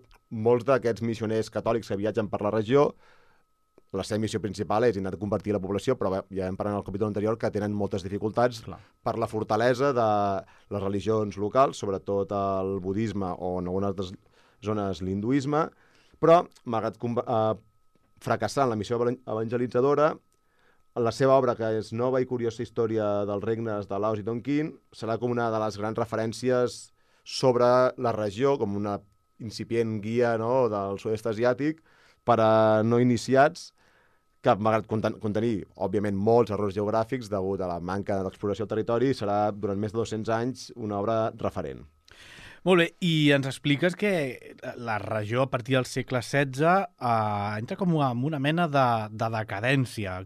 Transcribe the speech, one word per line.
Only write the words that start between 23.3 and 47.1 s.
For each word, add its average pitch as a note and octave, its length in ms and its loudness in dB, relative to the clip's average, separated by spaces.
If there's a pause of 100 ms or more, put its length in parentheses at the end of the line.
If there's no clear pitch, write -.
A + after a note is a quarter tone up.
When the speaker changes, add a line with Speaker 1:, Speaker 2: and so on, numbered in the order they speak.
Speaker 1:
regnes A2 440 -4
de G2 120 -6
Laos G#2+ 200 0
i G2 80 -8
Tonquín, C#3 460 -2 (180)
serà A2+ 280 -6
com A#2+ 120 0
una A#2+ 200 0
de A2 120 0
les G#2 160 -4
grans G#2+ 180 -4
referències A#2+ 920 -2 (320)
sobre B2 460 2 (280)
la A#2+ 180 0
regió, G#2+ 420 0
com G2+ 180 -2
una G2+ 240 -2 (420)
incipient A2+ 600 -2
guia, A#2 360 2
no, B2 340 2
del G2 300 -2
sud-est A2 280 -2
asiàtic B2 520 0 (460)
per A#2 140 6
a A2 100 6 (340)
no A#2+ 160 4
iniciats, B2+ 720 4 (680)
que A#2+ 160 4
malgrat A2 320 2
conten-, A2 320 0
contenir, A2 340 0 (220)
òbviament, G2+ 400 0
molts A2 360 4
errors G2+ 200 -2
geogràfics A2 560 -2
degut G2 320 -2
a F2+ 80 -4
la F2 100 -4
manca F#2+ 460 -4
d'exploració G2+ 400 -4
del G#2+ 100 -4
territori, A#2 420 0
serà G#2 360 0
durant G2+ 260 -4
més G#2 140 -4
de A2+ 80 -2
dos-cents A2 320 -4
anys A#2 420 -4
una G#2 260 -6
obra A2+ 160 0 (200)
referent. D2+ 460 -6 (800)
Speaker 2:
Molt F3+ 160 4
bé, E3+ 80 6 (160)
i D#3 320 4
ens C#3 160 2
expliques D3 480 0
que G#3 140 0 (680)
la A#2 240 -4
regió G#2+ 400 -2
a C3+ 80 2
partir B2+ 300 0
del B2 100 -2
segle B2+ 320 -2
setze, C#3+ 520 2 (120)
eh, G#2+ 720 0